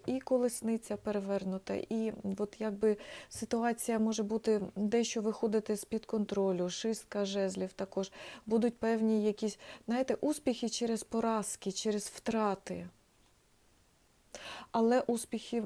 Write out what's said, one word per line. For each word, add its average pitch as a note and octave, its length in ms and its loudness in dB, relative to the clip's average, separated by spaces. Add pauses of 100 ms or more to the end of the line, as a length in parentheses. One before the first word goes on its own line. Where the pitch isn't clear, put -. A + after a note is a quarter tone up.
і B3+ 140 -2
колесниця A3+ 760 0
перевернута, G3 760 -2
і A3 380 -2 (260)
от G#3 200 -4
якби G#3+ 380 2 (320)
ситуація A#3 720 0
може A3 240 2
бути G#3+ 380 2 (160)
дещо A3 460 2
виходити G#3+ 540 0
з-під A3 300 -4
контролю, G3 640 2
шістка G#3+ 540 -2
жезлів F#3+ 480 -2
також. F#3+ 400 -4 (340)
Будуть A3+ 320 2
певні A3 460 4
якісь, G#3 340 0 (280)
знаєте, B3 340 2
успіхи C4 480 0
через A3+ 340 -2
поразки, A3 680 -2
через G#3 340 -2
втрати. G3 840 -2 (1800)
Але A#3 280 6
успіхи A#3 640 -2